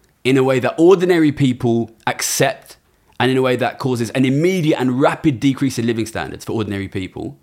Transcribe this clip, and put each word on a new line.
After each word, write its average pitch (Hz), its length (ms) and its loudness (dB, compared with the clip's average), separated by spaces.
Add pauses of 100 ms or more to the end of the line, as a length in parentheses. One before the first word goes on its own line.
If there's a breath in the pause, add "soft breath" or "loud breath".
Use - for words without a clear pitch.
(240)
in 135 120 4
a 131 60 4
way 131 160 2
that 120 180 -2
ordinary 175 540 4
people 120 640 0 (160)
accept, - 680 -4 (440)
and 127 100 2
in 131 60 2
a 131 60 2
way 127 120 0
that 120 240 -4
causes 120 320 -4
an 123 140 0
immediate 156 560 0
and 127 200 -2
rapid 151 380 0
decrease 135 400 -2
in 117 80 -2
living 113 200 -2
standards 80 380 -10
for - 80 -8
ordinary 98 360 -4
people, 98 540 -10